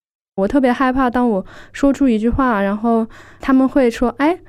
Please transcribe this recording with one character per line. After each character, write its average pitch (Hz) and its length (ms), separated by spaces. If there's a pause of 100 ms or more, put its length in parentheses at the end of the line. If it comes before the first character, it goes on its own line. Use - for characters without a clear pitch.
(360)
我 190 100
特 277 140
别 254 100
害 254 220
怕， 254 160
当 247 220
我 190 160 (260)
说 - 180
出 277 160
一 226 120
句 220 100
话， 240 320
然 196 160
后 226 300 (340)
他 269 140
们 262 120
会 254 240
说 233 200 (100)
：“哎， 330 180 (100)